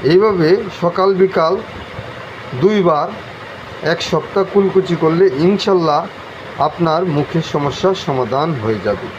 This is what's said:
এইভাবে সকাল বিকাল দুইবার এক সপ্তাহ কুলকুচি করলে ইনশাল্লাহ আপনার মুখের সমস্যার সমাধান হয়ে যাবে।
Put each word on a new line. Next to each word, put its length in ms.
এইভাবে 440
সকাল 320
বিকাল 400
দুইবার 460
এক 200
সপ্তাহ 420
কুলকুচি 420
করলে 300
ইনশাল্লাহ 640
আপনার 480
মুখের 480
সমস্যার 420
সমাধান 540
হয়ে 200
যাবে। 240